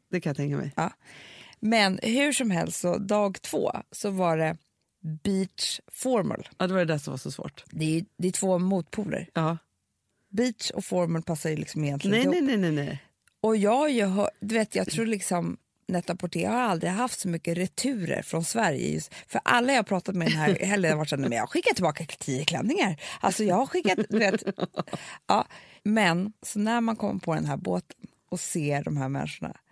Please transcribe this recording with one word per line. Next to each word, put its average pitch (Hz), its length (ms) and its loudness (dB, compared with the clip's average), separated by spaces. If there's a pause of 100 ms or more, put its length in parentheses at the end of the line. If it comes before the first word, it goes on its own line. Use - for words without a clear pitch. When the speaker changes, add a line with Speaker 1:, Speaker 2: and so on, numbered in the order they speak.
(100)
Speaker 1:
Det 180 100 -2
kan 156 100 -2
jag 139 60 -2
tänka 143 200 -2
mig. 143 200 -4
Speaker 2:
Ja. - 140 0 (680)
Men 214 420 4
hur 269 300 2
som 233 180 0
helst, 165 300 0
så 175 180 0
dag 202 440 0
två - 300 -2 (200)
så - 180 -4
var 180 260 2
det 160 200 0 (680)
beach - 560 -2 (120)
formal. 220 560 0 (100)
Speaker 1:
Ja, 185 80 0
det 180 60 0
var 190 80 2
det 160 120 2
där 151 60 0
som 143 120 -8
var 139 80 -6
så - 120 -8
svårt. - 400 -12
Speaker 2:
Det 160 140 -4
är 156 60 2
ju, 165 140 0 (140)
det 180 100 0
är 185 40 0
två 185 260 2
motpoler. 185 760 -2
Speaker 1:
Ja. 165 240 0 (720)
Speaker 2:
Beach 233 400 -2
och - 140 -6
formal 165 380 0
passar 160 280 -2
ju 156 60 -2
liksom 151 280 -4
egentligen 143 320 -2
Speaker 1:
Nej, 240 100 4
Speaker 2:
inte 330 140 2
Speaker 1:
nej, 269 140 2
Speaker 2:
ihop. 202 80 2
Speaker 1:
nej, 165 100 2
nej, 143 140 0
nej. 143 160 -8 (380)
Speaker 2:
Och 220 160 2
jag 208 200 4
har 302 120 4
ju 233 180 2
hör, 190 240 2 (100)
du 208 140 -4
vet, 220 200 0
jag 190 160 2
tror 226 160 0
liksom 180 500 -2 (320)
Netta 180 280 -2
Porté 170 280 -4
har 220 160 0
aldrig 190 320 0
haft 240 280 -2
så 190 80 -2
mycket 170 300 -2
returer 190 640 -2
från 165 220 -2
Sverige 165 500 0
just, 156 200 -6 (140)
för - 160 -2
alla 247 280 4
jag 262 60 4
har 214 60 2
pratat 190 300 -2
med 170 140 2
den 156 100 2
här 156 160 4
Speaker 1:
<laughs> - 100 -2
Speaker 2:
helgen 190 260 2
har 151 80 2
varit 151 100 -2
så 147 80 -2
här, 139 60 -2
"Men 120 100 0
jag 113 100 0
har 120 40 -2
skickat 349 280 2
tillbaka 165 300 0 (140)
tio 143 260 -4
klänningar." 185 560 2 (200)
Alltså 214 240 2
jag 180 120 6
har 262 100 4
skickat, 269 320 0 (100)
du 208 100 0
vet. 214 240 2 (840)
Ja, 202 200 4 (360)
men 202 500 2 (100)
så - 160 -4
när 226 220 2
man 226 160 0
kommer 202 240 -2
på 165 140 -2
den 156 100 -2
här 147 120 -2
båten 180 400 -4 (340)
och 180 100 -6
ser 147 440 -2
de 156 120 -4
här 135 120 -2
människorna, 143 480 -6 (160)